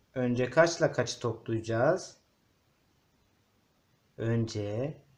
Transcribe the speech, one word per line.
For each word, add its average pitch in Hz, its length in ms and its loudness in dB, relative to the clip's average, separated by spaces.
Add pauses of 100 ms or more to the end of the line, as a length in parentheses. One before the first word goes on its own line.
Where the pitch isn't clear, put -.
(140)
Önce 123 360 0
kaçla 160 420 4
kaçı - 280 -2
toplayacağız? 113 1000 -2 (2000)
Önce 113 800 -2 (200)